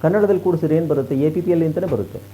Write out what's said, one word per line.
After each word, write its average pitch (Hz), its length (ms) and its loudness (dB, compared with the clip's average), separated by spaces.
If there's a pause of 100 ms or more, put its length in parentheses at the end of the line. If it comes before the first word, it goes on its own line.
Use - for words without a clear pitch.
ಕನ್ನಡದಲ್ಲಿ 196 440 2
ಕೂಡಿಸಿದ್ರೆ 160 340 2
ಏನು 165 80 -2
ಬರುತ್ತೆ? 143 280 0 (100)
ಎ 156 100 2
ಪಿ 180 60 -2
ಪಿ 175 100 -2
ಎಲ್ 165 120 2
ಇ - 20 2
ಅಂತಲೇ 170 300 -2
ಬರುತ್ತೆ. 98 240 -6 (140)